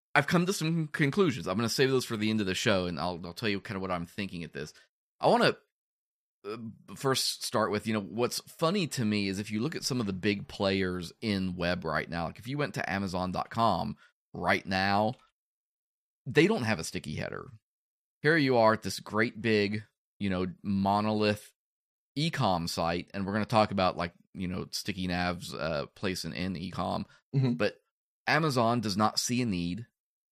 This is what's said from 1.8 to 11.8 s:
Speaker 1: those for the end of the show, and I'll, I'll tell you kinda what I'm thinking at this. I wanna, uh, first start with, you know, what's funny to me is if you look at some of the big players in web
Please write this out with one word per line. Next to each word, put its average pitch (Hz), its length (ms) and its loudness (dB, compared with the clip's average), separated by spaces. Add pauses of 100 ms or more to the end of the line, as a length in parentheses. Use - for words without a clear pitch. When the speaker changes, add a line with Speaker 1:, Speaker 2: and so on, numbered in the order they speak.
Speaker 1:
those 131 140 2
for 117 140 -6
the 107 120 2
end 110 120 2
of 95 60 0
the 92 80 0
show, 95 320 2
and 85 120 -4
I'll, 87 240 -4
I'll 87 100 -12
tell - 140 -4
you 101 140 0
kinda 98 180 -8
what 95 120 -4
I'm 85 140 -4
thinking 95 380 -8
at 78 80 -12
this. 71 220 -10 (480)
I - 60 4
wanna, 190 280 4 (920)
uh, 107 120 -8 (380)
first - 500 -2
start 107 260 0
with, 104 160 -2
you 110 60 0
know, 107 80 0
what's 110 400 -2
funny 170 460 0
to 127 180 -2
me 104 240 2
is 95 100 -2
if 104 120 -6
you 107 100 -2
look 151 140 -2
at - 100 -8
some 127 160 0
of 107 60 -2
the 98 40 -2
big 101 380 0
players 95 720 0
in 95 340 -2
web 87 300 -2